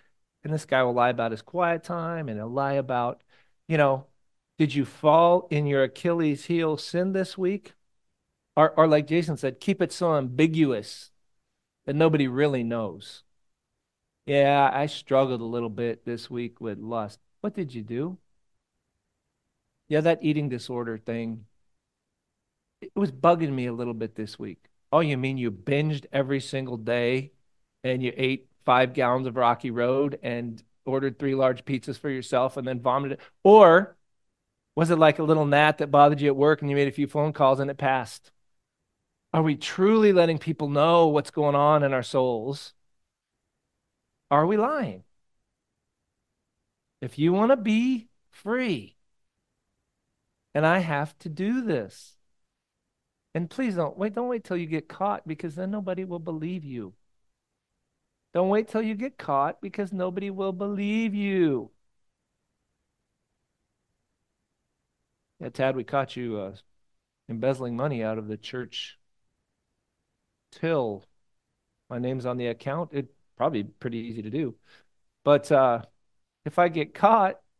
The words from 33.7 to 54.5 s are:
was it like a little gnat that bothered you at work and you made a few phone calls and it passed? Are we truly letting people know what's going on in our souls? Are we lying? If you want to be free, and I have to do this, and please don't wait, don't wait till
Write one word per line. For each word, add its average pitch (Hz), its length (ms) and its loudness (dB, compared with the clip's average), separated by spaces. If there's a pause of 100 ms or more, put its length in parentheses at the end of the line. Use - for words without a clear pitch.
was 165 180 2
it 170 40 4
like 156 240 6
a 160 40 -2
little 156 220 2
gnat 147 340 4
that 147 120 -4
bothered 143 300 6
you 143 80 2
at 135 80 0
work 147 240 4
and 147 80 -4
you 143 80 0
made 143 100 2
a 135 60 -6
few 143 140 -4
phone 151 260 -2
calls 135 260 2
and 139 100 -4
it 139 80 -10
passed? 131 540 -4 (1000)
Are 160 100 2
we 151 140 0
truly 208 560 2
letting 165 240 4
people 151 320 -6
know 160 380 6
what's 147 220 0
going 147 260 0
on 147 280 4
in 139 80 0
our 127 100 0
souls? 127 720 -4 (1600)
Are 147 140 6
we 196 100 2
lying? 214 480 -2 (2000)
If 135 180 -10
you 165 140 2
want 208 180 2
to 277 60 4
be 226 500 -2 (240)
free, 208 640 -6 (1600)
and 151 120 0
I 175 140 4
have 151 400 -4
to - 80 -14
do 190 320 -4
this, 156 540 -6 (1200)
and 165 160 -6
please 247 260 -4
don't 165 220 -4
wait, 202 180 -4
don't 247 140 -4
wait 240 160 -6
till 190 100 -6